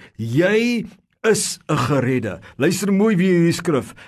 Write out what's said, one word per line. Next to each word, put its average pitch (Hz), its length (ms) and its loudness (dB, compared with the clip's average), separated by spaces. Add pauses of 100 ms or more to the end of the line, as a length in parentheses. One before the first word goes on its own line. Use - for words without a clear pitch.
(160)
Jy 196 680 0 (360)
is - 360 0 (120)
'n 151 60 0
geredde. 127 640 -2 (180)
Luister 190 340 0
mooi 202 240 2
weer 185 160 2
hierdie 170 200 4
skrif, 147 420 -2 (140)